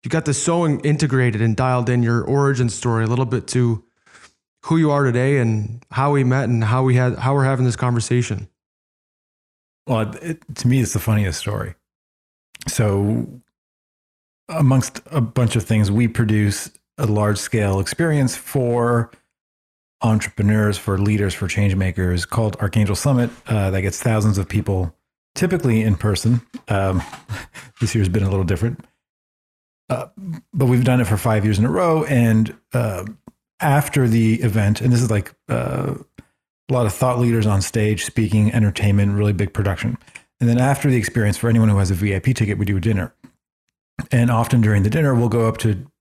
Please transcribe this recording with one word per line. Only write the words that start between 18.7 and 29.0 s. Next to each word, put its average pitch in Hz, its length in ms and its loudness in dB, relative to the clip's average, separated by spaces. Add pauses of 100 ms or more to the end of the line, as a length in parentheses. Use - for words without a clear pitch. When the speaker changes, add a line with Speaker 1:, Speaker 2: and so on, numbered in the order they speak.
Speaker 2:
entrepreneurs, 104 760 0
for 98 220 -4
leaders, 101 340 0
for - 140 -6
change 98 280 0
makers 90 500 -2
called 110 340 -2
Archangel 104 360 0
Summit. 123 360 0 (160)
Uh, 98 240 0
that 95 100 -2
gets 95 200 -4
thousands 107 360 2
of 98 100 -2
people 95 480 -2 (380)
typically 147 480 0
in 107 140 2
person. 110 460 0 (260)
Um, 95 340 0 (400)
<laughs> - 400 -16
this 113 140 -4
year's 101 140 2
been 95 140 0
a 95 60 0
little 95 160 0
different. 101 400 -4 (1040)